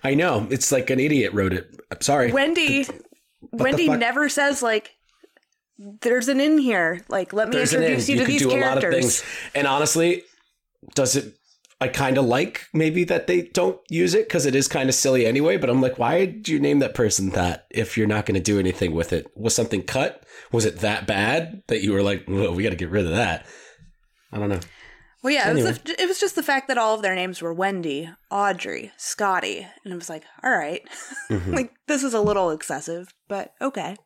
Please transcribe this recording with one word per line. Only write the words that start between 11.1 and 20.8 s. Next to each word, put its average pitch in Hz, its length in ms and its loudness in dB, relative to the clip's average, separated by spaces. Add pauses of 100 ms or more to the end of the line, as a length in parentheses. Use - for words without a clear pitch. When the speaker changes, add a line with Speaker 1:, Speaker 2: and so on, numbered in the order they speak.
Speaker 1:
it, - 180 -4 (460)
I 135 100 -2
kinda 135 340 0
like 127 500 0
maybe 160 300 2
that 170 240 -2
they 180 160 2
don't 185 440 0
use 170 280 0
it 220 140 2
'cause 147 180 0
it 131 80 2
is 139 120 2
kinda 131 240 0
silly 127 360 2
anyway, 151 300 2
but 139 120 0
I'm 127 100 4
like, 127 200 0
"Why 160 260 2
did - 240 -8
you 151 100 2
name 143 200 4
that 127 160 0
person 101 340 0
that 87 400 -2
if - 260 -4
you're 107 120 2
not 107 180 0
gonna 95 140 0
do 104 200 2
anything 92 360 0
with 82 180 -2
it? 82 220 -2
Was 110 180 -2
something 110 300 -2
cut? - 400 -4 (280)
Was 113 140 2
it 95 140 -2
that 104 260 -2